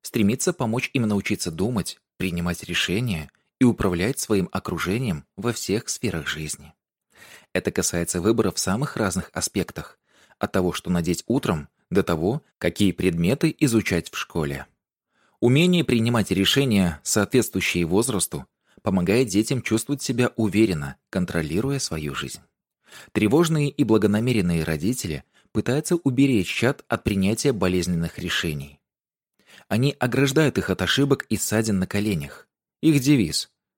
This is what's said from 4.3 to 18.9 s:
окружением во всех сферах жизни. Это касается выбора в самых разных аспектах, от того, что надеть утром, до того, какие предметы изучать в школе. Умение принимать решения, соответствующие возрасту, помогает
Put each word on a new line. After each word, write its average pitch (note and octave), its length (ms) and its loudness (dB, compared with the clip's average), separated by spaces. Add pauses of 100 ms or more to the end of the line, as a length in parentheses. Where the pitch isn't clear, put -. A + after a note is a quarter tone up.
окружением F#2 720 -4 (120)
во A2+ 160 -2
всех - 360 -4
сферах E2 380 -6
жизни. D2+ 480 -8 (800)
Это F#2 180 -2
касается F2 500 -2
выбора F2 300 2
в - 80 -6
самых A2 380 -2
разных F2+ 360 -2
аспектах, - 680 -6 (400)
от - 140 -4
того, F2+ 220 2
что - 160 -8
надеть F2 360 0
утром, G2+ 420 -2 (200)
до F#2 140 2
того, F2+ 400 -2 (160)
какие F2 340 2
предметы F#2 680 0
изучать A2+ 520 0
в - 60 -10
школе. C#2+ 480 -6 (720)
Умение E3 420 4
принимать A#2 480 0
решения, G2 720 2
соответствующие G2 840 0
возрасту, F#2 600 -2 (360)
помогает G2 460 2